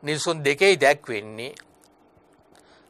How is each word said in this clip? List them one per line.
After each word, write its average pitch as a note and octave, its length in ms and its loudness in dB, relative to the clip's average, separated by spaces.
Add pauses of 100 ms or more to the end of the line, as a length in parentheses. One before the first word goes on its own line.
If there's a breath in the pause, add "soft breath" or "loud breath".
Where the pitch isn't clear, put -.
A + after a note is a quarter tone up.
නිදසුන් D#3 360 -4
දෙකෙහි D3+ 380 2
දැක්වෙන්නේ B2 800 -2 (1400 soft breath)